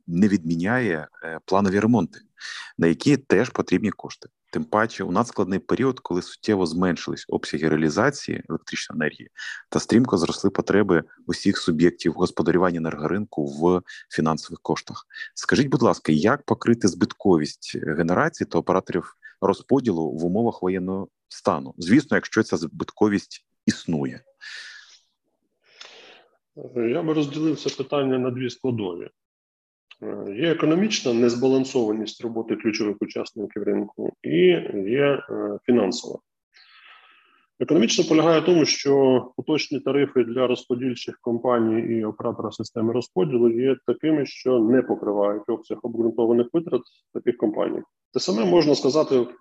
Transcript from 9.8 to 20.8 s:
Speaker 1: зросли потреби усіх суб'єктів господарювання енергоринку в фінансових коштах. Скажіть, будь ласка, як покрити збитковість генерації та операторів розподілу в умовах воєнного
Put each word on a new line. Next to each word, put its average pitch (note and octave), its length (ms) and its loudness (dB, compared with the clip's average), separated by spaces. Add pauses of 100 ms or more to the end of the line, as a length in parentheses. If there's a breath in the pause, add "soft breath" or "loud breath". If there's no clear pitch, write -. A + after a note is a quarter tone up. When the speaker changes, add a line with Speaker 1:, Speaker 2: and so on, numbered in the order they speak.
Speaker 1:
зросли E2+ 340 0
потреби F2+ 540 2 (220 soft breath)
усіх - 320 -2
суб'єктів E2 540 0
господарювання E2+ 640 0
енергоринку D#2+ 640 -4
в E2 380 0 (280 loud breath)
фінансових D#2+ 520 -2
коштах. - 440 -8 (280 loud breath)
Скажіть, - 340 0
будь C3 140 0
ласка, E2+ 300 2
як G#2 300 2
покрити A2+ 460 0
збитковість - 880 0
генерації F2 720 -2
та F2 80 -2
операторів F2+ 580 -2 (240 loud breath)
розподілу F#2+ 720 0
в D#2 140 -6
умовах G#2 380 -2
воєнного F#2 460 -4 (200)